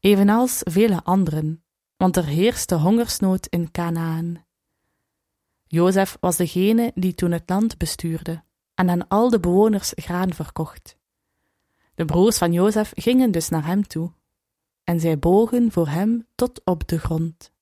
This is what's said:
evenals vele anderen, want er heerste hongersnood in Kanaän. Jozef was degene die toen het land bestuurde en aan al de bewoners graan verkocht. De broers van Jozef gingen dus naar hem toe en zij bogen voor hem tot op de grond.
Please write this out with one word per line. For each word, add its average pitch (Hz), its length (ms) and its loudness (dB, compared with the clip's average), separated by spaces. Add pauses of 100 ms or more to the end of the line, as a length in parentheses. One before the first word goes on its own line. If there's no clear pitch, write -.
evenals 208 640 4
vele 185 400 0
anderen, 160 600 -2 (320)
want 185 200 2
er 175 100 0
heerste 180 480 0
hongersnood 190 720 0
in 170 240 -4
Kanaän. 165 760 -6 (1200)
Jozef 185 540 2
was 180 160 -2
degene 208 580 0
die 185 200 -2
toen 175 160 -2
het 170 200 -6
land 214 280 -2
bestuurde 165 680 -6 (300)
en 185 160 0
aan 175 180 -2
al 226 220 2
de 226 100 2
bewoners 196 540 2
graan 180 380 -4
verkocht. - 680 -10 (960)
De 170 100 -4
broers 175 340 2
van 170 140 0
Jozef 208 420 0
gingen 247 360 2
dus 165 180 -2
naar 156 180 -2
hem 196 200 -2
toe 165 260 -8 (720)
en 170 160 -2
zij 160 180 0
bogen 220 540 2
voor 165 160 0
hem 214 460 -2
tot - 300 -4
op 175 240 -4
de 165 100 -2
grond. 160 640 -6